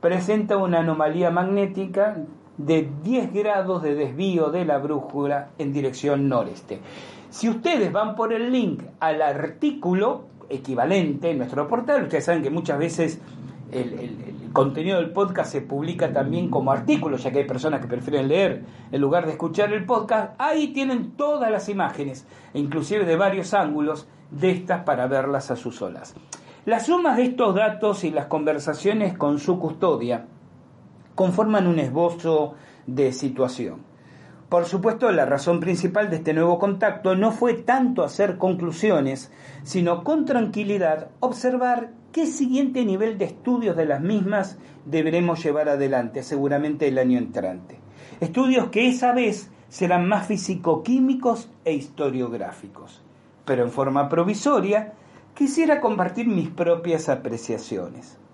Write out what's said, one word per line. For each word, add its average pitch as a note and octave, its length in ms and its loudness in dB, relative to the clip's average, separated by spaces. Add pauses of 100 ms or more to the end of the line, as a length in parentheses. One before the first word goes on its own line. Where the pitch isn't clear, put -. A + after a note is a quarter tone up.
Presenta G3 560 0
una F3+ 220 2
anomalía D#3+ 520 2
magnética F#3+ 880 0 (380)
de D3 320 2 (140)
diez G#3 300 0
grados F#3+ 500 0
de D3 140 0
desvío D3+ 540 0
de F3+ 140 -2
la D3 140 2
brújula C#3+ 800 -4
en C#3 140 -4
dirección C#3 560 0
noreste. A2+ 520 -2 (500)
Si - 180 -2
ustedes A3+ 440 0
van G#3+ 220 0
por A3 180 -2
el A#3 200 0
link G#3+ 320 0 (160)
al D#3 220 0
artículo F3+ 1040 0 (220)
equivalente C#3 840 0
en D3 80 -2
nuestro C3+ 280 -2
portal, B3 380 0
ustedes D3+ 200 -2
saben E3 180 2
que C3+ 80 -2
muchas D#3+ 280 -2
veces D#3+ 420 -2 (520)
el, B2 220 -4
el, - 60 -10 (440)
el - 80 -12
contenido D#3 460 2
del E3+ 120 0
podcast F#3 400 0
se C3+ 120 -4
publica D#3 500 -2
también D#3 360 0
como C3+ 240 0
artículo, D3+ 440 0
ya B2 160 -4
que C#3 80 2
hay C3+ 60 0
personas C3 340 -2
que C3 80 -8
prefieren C3+ 400 -2
leer E3 360 2 (280)
en C3+ 80 0
lugar D#3+ 260 2
de D#3 60 -2
escuchar F#3 400 0
el G#3 120 -2
podcast, A3 540 0
ahí D4+ 300 0
tienen C4 480 -2
todas C#4+ 340 0
las G#3 180 -2
imágenes, C#3+ 580 -4 (280)
inclusive D3 500 -2
de E3 120 2
varios F#3 360 0
ángulos, D3+ 560 0 (220)
de D3+ 200 0
estas F3+ 340 -2
para B2+ 240 0
verlas C3+ 420 -2
a B2 60 -2
sus A#2 200 -8
solas. - 380 -10 (500)
Las A3+ 220 0
sumas E4 320 4
de B3+ 60 4
estos B3 300 2
datos G#3 480 2
y E3 80 -2
las D3 180 -2
conversaciones D#3 840 0
con D3 260 0
su F3+ 200 0
custodia C3 680 -2 (880)
conforman F#3+ 520 2
un E3+ 120 2
esbozo D#3 760 0 (320)
de B2+ 260 2
situación. B2+ 720 -4 (640)
Por F3 160 4
supuesto, A3 480 2
la D3+ 140 4
razón C#3+ 340 2
principal F#3+ 480 0
de E3 80 -2
este D#3+ 160 -2
nuevo E3+ 260 4
contacto F#3+ 560 0
no G#3 160 4
fue A#3 220 2
tanto B3 500 2
hacer F#3 360 0
conclusiones, E3+ 920 0 (340)
sino F3 380 0
con D4 220 2
tranquilidad G3+ 840 0 (100)
observar B3 720 0 (200)
qué D#4+ 140 0
siguiente B3+ 640 0
nivel G3+ 320 0
de F#3+ 80 0
estudios A#3 500 -2
de D#3+ 80 2
las C#3+ 160 0
mismas F#3+ 580 0 (280)
deberemos E3 580 0
llevar D3+ 240 2
adelante, C3+ 540 0
seguramente C#3+ 640 0
el C3 80 2
año B2+ 220 4
entrante. F#2+ 600 -6 (400)
Estudios B3 480 2
que A#3 200 4
esa B3 240 2
vez A#3+ 400 0 (160)
serán F3+ 400 2
más G#3 180 0
fisicoquímicos A3+ 1200 0 (160)
e D#3+ 80 0
historiográficos. B2 1300 -6 (400)
Pero B2 200 2
en B2 80 -4
forma C#3 360 0
provisoria, G#3 840 2 (420)
quisiera D4 460 2
compartir G#3 480 0
mis F3+ 200 0
propias E3+ 600 0
apreciaciones. A2+ 1080 -6 (180)